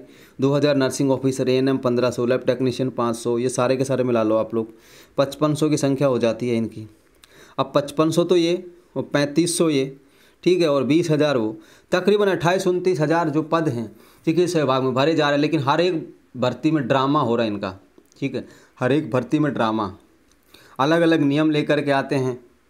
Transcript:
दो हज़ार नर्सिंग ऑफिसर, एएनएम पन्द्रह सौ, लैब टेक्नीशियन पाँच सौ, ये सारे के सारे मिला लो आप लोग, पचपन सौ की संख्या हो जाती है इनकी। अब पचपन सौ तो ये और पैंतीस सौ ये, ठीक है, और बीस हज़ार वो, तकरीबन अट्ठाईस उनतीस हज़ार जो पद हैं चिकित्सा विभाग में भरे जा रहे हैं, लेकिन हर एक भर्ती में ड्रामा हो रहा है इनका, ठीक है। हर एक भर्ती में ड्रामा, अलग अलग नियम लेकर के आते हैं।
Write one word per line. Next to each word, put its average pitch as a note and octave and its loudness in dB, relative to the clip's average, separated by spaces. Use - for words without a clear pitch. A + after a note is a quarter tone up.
दो C3+ 2
हज़ार C#3+ 2
नर्सिंग C3 0
ऑफिसर, C3 0
एएनएम C3 2
पन्द्रह B2 0
सौ, A#2+ -2
लैब B2+ 0
टेक्नीशियन C3 -2
पाँच A#2 -2
सौ, A#2+ -2
ये B2 -2
सारे B2+ 0
के C3 0
सारे B2+ -2
मिला A#2 0
लो G#2+ 2
आप A2 -2
लोग, A2+ -4
पचपन D3 0
सौ D#3 0
की D3 0
संख्या C#3 0
हो B2+ 2
जाती A#2 -2
है A#2+ 0
इनकी। A2 -6
अब C#3 -2
पचपन D3+ 0
सौ E3+ 2
तो F3+ 2
ये F3 0
और C3+ -4
पैंतीस D3 0
सौ E3 2
ये, C3+ -2
ठीक F3 2
है, D#3+ 2
और C#3 2
बीस D#3 2
हज़ार D3 2
वो, G#2+ -2
तकरीबन G3+ 2
अट्ठाईस F3+ 0
उनतीस F3+ 0
हज़ार D#3+ 2
जो D3 0
पद D#3 0
हैं A#2 -6
चिकित्सा E3+ 0
विभाग C3 0
में C3 0
भरे C#3+ 2
जा D3+ 2
रहे C#3+ 2
हैं, C#3+ 2
लेकिन D3+ 0
हर C#3+ 0
एक E3+ -2
भर्ती C3 -2
में D3+ 0
ड्रामा C3+ 0
हो A#2+ 0
रहा A#2+ 0
है G#2+ -2
इनका, G2 -8
ठीक C3 -6
है। - -8
हर B2+ 0
एक D3 0
भर्ती B2+ 0
में D3 0
ड्रामा, A2 -2
अलग D#3+ 2
अलग E3 2
नियम D3+ 2
लेकर D3 0
के C#3+ -2
आते C3+ -2
हैं। C3 -2